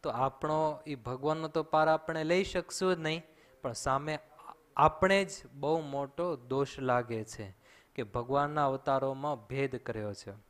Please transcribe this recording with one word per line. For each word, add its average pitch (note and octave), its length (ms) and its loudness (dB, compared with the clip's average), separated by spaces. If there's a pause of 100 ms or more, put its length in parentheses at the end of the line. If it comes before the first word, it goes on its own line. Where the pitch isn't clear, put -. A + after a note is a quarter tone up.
તો D3 80 -2
આપણો D3+ 760 0
ઈ D3+ 80 -6
ભગવાનનો C#3 540 -2
તો D#3 140 -2
પાર D#3 260 4
આપણે D#3+ 360 2
લઈ F3+ 200 4
શકશું F#3 520 0
જ - 20 -10
નહીં, D#3+ 240 -2 (400)
પણ B2 100 -4
સામે C#3+ 460 -2 (580)
આપણે F#3+ 480 6
જ - 40 -6 (260)
બહુ D3 260 0
મોટો C#3+ 560 -4
દોષ C3 420 -2
લાગે A#2+ 460 0
છે G2 320 -14 (380)
કે C3+ 80 -4
ભગવાનના C#3 640 0
અવતારોમાં C3+ 800 -2
ભેદ C3+ 300 -2
કર્યો G#2+ 380 -6
છે. - 180 -14 (160)